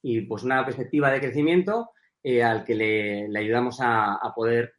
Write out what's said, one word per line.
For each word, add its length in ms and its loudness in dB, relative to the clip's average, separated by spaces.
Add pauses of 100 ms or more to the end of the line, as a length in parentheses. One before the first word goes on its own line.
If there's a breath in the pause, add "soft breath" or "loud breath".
y, 200 -2
pues, 220 -8
una 220 0
perspectiva 460 0
de 80 0
crecimiento, 720 0 (320 soft breath)
eh, 200 4
al 200 2
que 120 0
le, 520 0
le 120 -4
ayudamos 420 0
a, 340 2
a 180 -6
poder 460 0